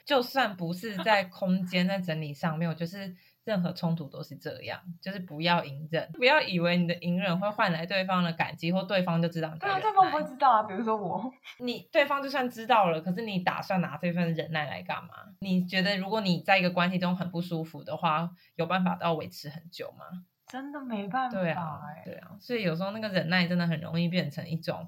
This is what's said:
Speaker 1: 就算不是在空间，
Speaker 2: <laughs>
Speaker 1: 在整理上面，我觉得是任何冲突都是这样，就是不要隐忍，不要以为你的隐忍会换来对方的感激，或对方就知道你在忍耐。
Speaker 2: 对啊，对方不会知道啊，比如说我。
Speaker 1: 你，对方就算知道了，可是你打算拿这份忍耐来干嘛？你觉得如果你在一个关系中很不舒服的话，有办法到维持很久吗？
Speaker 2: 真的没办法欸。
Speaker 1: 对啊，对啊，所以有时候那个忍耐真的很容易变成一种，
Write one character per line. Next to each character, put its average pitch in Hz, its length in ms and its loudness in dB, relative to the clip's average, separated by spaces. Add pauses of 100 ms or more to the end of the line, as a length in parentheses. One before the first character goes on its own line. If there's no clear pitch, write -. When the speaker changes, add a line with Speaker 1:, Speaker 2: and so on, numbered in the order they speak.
Speaker 1:
就 277 160 4
算 240 360 0
不 170 160 -4
是 214 260 -6
在 208 260 4
空 185 400 0
间， 180 220 2
Speaker 2:
<laughs> - 20 0
Speaker 1:
在 196 120 0
整 160 200 -2
理 147 140 -6
上 160 240 -2
面， 170 100 0
我 156 60 -2
觉 160 60 -10
得 170 60 0
是 190 300 -10 (280)
任 202 180 0
何 175 100 0
冲 170 240 0
突 147 120 -8
都 - 140 -12
是 143 140 -12
这 - 260 -8
样， 107 160 -6 (220)
就 190 100 -8
是 196 100 -8
不 156 200 -10
要 170 240 4
隐 147 260 -10
忍， 160 220 -2
不 - 120 -2
要 294 180 6
以 180 180 0
为 175 160 4
你 175 100 4
的 170 100 0
隐 175 220 -2
忍 185 220 0
会 202 100 0
换 208 220 2
来 165 140 -2
对 190 180 0
方 185 180 2
的 170 120 0
感 156 220 -2
激， 165 160 -2
或 190 100 2
对 190 200 2
方 170 200 2
就 170 60 2
知 165 120 -4
道 160 140 -2
你 - 40 -12
在 392 100 -4
忍 392 80 2
耐。 381 40 0
Speaker 2:
对 427 80 0
啊， 415 40 2
对 392 40 2
方 370 140 8
不 302 80 0
会 302 60 0
知 - 120 -10
道 269 140 6
啊， 214 140 6
比 196 100 -6
如 226 100 -4
说 220 120 2
我。 208 360 -4 (280)
Speaker 1:
你， 240 320 -6
对 294 120 6
方 277 180 0
就 269 60 -6
算 254 220 0
知 226 160 -10
道 214 240 8
了， 160 100 0
可 180 140 -2
是 233 80 -4
你 208 160 -2
打 175 240 0
算 185 180 2
拿 - 160 -2
这 175 160 -2
份 170 220 0
忍 160 180 -4
耐 151 140 -2
来 92 160 -8
干 151 220 -6
嘛？ - 100 -18 (260)
你 185 240 2
觉 185 160 0
得 202 160 2
如 190 140 -4
果 220 100 2
你 180 220 2
在 196 160 6
一 180 40 4
个 180 80 2
关 175 200 2
系 185 80 -2
中 180 180 0
很 175 140 -6
不 170 100 -4
舒 165 240 -4
服 147 180 -12
的 - 140 -6
话， 165 340 0 (260)
有 165 100 0
办 185 180 0
法 175 120 2
到 170 180 0
维 156 140 -4
持 - 200 -14
很 165 220 -14
久 - 280 -12
吗？ - 60 -18 (440)
Speaker 2:
真 269 220 -10
的 294 120 -10
没 208 260 -6
办 254 220 -2
法 196 80 -4
欸。 185 40 0
Speaker 1:
对 170 100 2
啊， 151 280 -6 (240)
对 - 120 -12
啊， 175 220 -18
所 - 160 -6
以 220 80 -2
有 165 140 0
时 175 60 -4
候 196 80 -2
那 220 100 -8
个 214 80 -4
忍 165 220 0
耐 180 180 4
真 175 80 0
的 175 100 2
很 160 140 0
容 160 180 -4
易 175 100 2
变 165 220 0
成 - 160 -8
一 - 100 -4
种， 170 300 -6